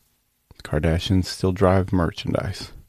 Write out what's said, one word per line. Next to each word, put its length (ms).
Kardashians 600
still 260
drive 420
merchandise. 760